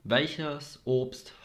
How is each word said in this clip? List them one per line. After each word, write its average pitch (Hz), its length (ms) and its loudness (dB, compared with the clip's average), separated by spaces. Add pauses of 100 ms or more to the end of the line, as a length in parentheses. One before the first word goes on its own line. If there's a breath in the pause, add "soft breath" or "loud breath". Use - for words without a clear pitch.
Welches 143 800 0
Obst 127 480 0 (120)